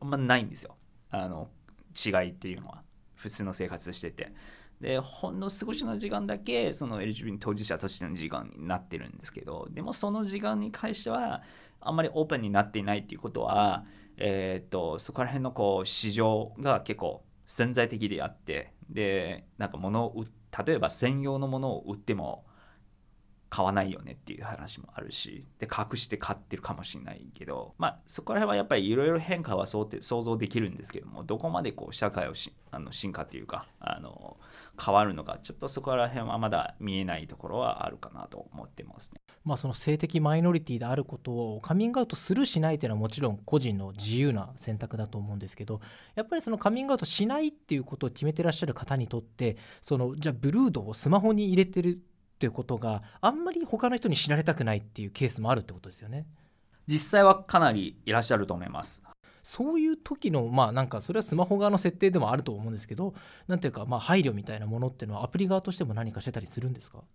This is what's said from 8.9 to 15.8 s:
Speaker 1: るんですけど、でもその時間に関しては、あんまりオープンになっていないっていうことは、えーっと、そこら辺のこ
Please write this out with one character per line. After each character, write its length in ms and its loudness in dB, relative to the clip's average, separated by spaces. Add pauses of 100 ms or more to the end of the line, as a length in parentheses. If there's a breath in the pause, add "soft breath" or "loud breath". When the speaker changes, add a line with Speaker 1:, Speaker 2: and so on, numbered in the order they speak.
Speaker 1:
る 120 -10
ん 100 -16
で 60 -18
す 80 -14
け 120 -12
ど、 260 -10
で 120 -10
も 100 -6
そ 180 -2
の 140 -2
時 160 -6
間 180 -2
に 140 -4
関 220 -6
し 100 -8
て 60 -4
は、 320 -2 (380 loud breath)
あ 120 -4
ん 40 0
ま 60 2
り 100 0
オ 100 0
ー 40 2
プ 100 0
ン 40 -2
に 100 -2
な 120 6
っ 100 -2
て 80 -2
い 20 -6
な 140 0
い 40 -4
っ 60 -14
て 80 -12
い 40 -14
う 20 -14
こ 100 -6
と 120 -4
は、 420 4 (320 loud breath)
え 480 -2
ー 20 -20
っ 20 -20
と、 300 -2
そ 140 -12
こ 100 -2
ら 60 0
辺 160 -2
の 80 -4
こ 320 2